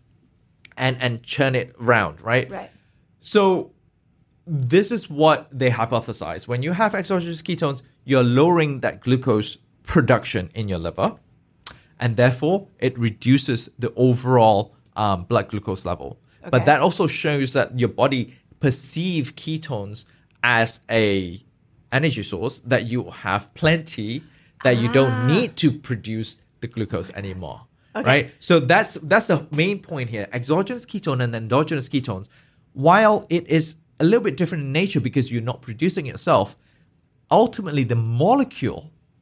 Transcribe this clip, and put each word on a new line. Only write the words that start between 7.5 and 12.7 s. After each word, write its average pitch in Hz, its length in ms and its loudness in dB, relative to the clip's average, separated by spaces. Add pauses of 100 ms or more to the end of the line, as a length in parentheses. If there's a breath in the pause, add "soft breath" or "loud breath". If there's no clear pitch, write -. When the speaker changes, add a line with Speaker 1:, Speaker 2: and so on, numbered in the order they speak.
Speaker 1:
you're 131 200 4
lowering 143 560 4
that 104 200 -4
glucose 123 580 0 (240)
production 113 720 0
in 110 140 -6
your 90 100 -2
liver, 87 380 -2 (840 loud breath)
and 120 160 -2
therefore 147 500 2 (120)